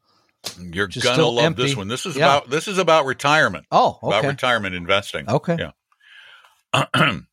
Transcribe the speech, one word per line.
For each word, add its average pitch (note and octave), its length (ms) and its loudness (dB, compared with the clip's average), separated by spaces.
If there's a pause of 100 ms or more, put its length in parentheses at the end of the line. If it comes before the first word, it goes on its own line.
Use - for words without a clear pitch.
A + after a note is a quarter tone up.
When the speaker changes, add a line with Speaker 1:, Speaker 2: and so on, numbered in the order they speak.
(600)
Speaker 1:
You're F2+ 280 -4
Speaker 2:
Which - 100 -10
is A#2 60 -4
Speaker 1:
gonna B2 120 2
Speaker 2:
still A#2+ 200 2
Speaker 1:
love A#2+ 100 2
Speaker 2:
empty. C#3 180 0
Speaker 1:
this C#3 120 0
one. G2 120 -6
This B2 200 -6
is D#3 100 -8
Speaker 2:
Yeah. D3+ 80 2 (120)
Speaker 1:
about, C#3 120 -6
this D3+ 180 -4
is F#3+ 120 -4
about D#3+ 260 4
retirement. C3+ 680 0
Speaker 2:
Oh, F3+ 300 2
Speaker 1:
About A2 180 0
Speaker 2:
okay. C3 100 0
Speaker 1:
retirement A#2 440 -2
investing. F2 560 -2
Speaker 2:
Okay. D3 300 -2
Speaker 1:
Yeah. D#2 120 -8 (1000)
<clears throat> B2+ 480 0 (100)